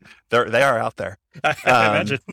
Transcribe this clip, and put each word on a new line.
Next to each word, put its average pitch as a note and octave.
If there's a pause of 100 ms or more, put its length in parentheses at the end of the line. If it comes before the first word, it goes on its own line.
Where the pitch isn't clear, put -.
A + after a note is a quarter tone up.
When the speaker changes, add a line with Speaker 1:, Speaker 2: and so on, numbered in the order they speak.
(300)
Speaker 1:
they're, A#2
they A#2
are C3
out A2+
there. F#2+ (120)
Speaker 2:
<laughs> -
I D#3
Speaker 1:
Um, A2+
Speaker 2:
imagine. D3 (140)